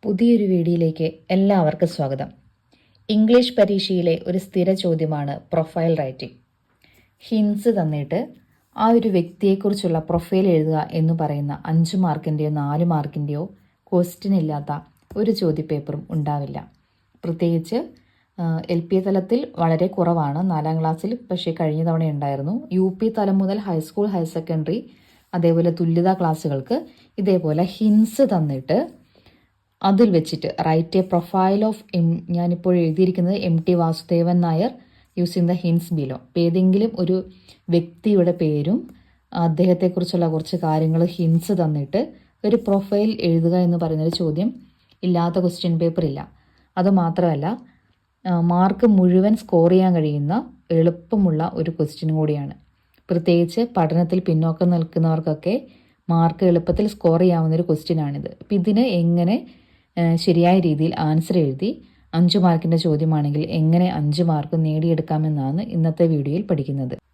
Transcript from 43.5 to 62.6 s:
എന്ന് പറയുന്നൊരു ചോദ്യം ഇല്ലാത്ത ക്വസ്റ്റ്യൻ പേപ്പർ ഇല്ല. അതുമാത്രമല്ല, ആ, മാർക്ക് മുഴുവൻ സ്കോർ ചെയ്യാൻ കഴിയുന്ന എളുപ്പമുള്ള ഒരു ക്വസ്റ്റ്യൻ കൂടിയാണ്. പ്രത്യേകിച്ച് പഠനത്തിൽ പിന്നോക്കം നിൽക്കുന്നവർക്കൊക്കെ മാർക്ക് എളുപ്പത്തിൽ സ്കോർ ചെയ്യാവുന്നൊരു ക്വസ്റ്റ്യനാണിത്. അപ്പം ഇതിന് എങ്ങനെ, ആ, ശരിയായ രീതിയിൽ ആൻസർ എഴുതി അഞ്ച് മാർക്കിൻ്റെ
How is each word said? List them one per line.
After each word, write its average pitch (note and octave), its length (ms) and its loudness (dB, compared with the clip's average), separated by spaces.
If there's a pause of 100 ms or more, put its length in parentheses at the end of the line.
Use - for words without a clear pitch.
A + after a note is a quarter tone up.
എന്ന് F3 160 0
പറയുന്നൊരു D#3+ 400 -2
ചോദ്യം E3 260 -2 (540)
ഇല്ലാത്ത E3+ 420 0
ക്വസ്റ്റ്യൻ E3+ 380 -2
പേപ്പർ E3 280 -2
ഇല്ല. C#3 100 -10 (560)
അതുമാത്രമല്ല, F3 680 2 (800)
ആ, F#3 80 -2 (200)
മാർക്ക് F#3+ 360 2 (100)
മുഴുവൻ F#3 440 4
സ്കോർ E3+ 320 4
ചെയ്യാൻ F#3 240 4
കഴിയുന്ന D3 360 -2 (440)
എളുപ്പമുള്ള E3+ 720 0 (100)
ഒരു E3 180 -4
ക്വസ്റ്റ്യൻ D#3 400 -2
കൂടിയാണ്. D3 380 -4 (520)
പ്രത്യേകിച്ച് E3+ 520 2 (160)
പഠനത്തിൽ E3+ 420 2 (120)
പിന്നോക്കം E3 440 2
നിൽക്കുന്നവർക്കൊക്കെ D#3+ 800 -2 (540)
മാർക്ക് E3 420 0
എളുപ്പത്തിൽ E3+ 460 0
സ്കോർ E3 260 2
ചെയ്യാവുന്നൊരു E3+ 480 2
ക്വസ്റ്റ്യനാണിത്. D3+ 600 -4 (100)
അപ്പം - 180 -4
ഇതിന് G#3 280 2 (160)
എങ്ങനെ, F3 360 2 (580)
ആ, F3 60 0 (220)
ശരിയായ F3 320 4 (100)
രീതിയിൽ D#3 260 0 (140)
ആൻസർ D#3+ 320 0
എഴുതി D3 300 -2 (500)
അഞ്ച് F3 240 4
മാർക്കിൻ്റെ E3 420 2